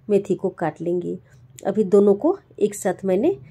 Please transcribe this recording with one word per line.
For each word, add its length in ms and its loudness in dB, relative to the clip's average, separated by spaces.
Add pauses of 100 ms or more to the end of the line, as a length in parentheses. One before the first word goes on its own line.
मेथी 260 0
को 160 -4
काट 300 -6
लेंगे। 380 -4 (400)
अभी 280 -2
दोनों 300 6
को 200 0 (220)
एक 160 0
साथ 300 -6
मैंने 320 0 (140)